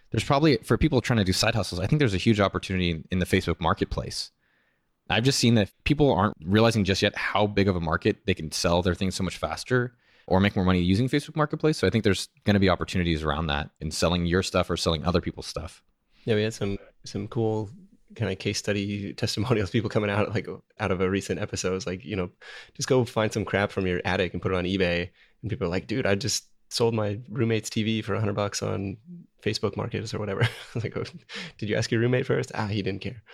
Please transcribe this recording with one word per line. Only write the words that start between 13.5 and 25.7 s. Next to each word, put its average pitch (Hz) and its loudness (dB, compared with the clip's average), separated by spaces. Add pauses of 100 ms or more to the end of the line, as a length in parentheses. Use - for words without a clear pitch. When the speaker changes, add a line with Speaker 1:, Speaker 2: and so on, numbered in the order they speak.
Speaker 1:
in 78 -6
selling 87 2
your 90 2
stuff - 0
or 85 -2
selling 80 -2
other 87 2
people's - -8
stuff. - -10 (420)
Speaker 2:
Yeah, 113 2
we 104 2
had 113 -2
some, 98 -6 (260)
some 104 -8
cool 110 -2 (460)
kinda 95 -4
case 104 -4
study 101 -4
<laughs> - -20
testimonials, 107 -2
people 110 0
coming 104 0
out, 101 0
like, 95 -4 (320)
out 101 0
of 92 -2
a 92 2
recent 95 -2
episode. 95 -4
It's 95 -6
like, 90 -8
you 98 -6
know, 87 -2 (460)
just - -8
go 127 4
find 107 -2
some 101 -2
crap 98 0
from 95 -2
your 90 0
attic 92 0
and 87 -6
put 95 -2
it 92 0
on 90 0
eBay. 90 0 (320)
And 110 -6
people 98 -4
are - -2
like, 90 -4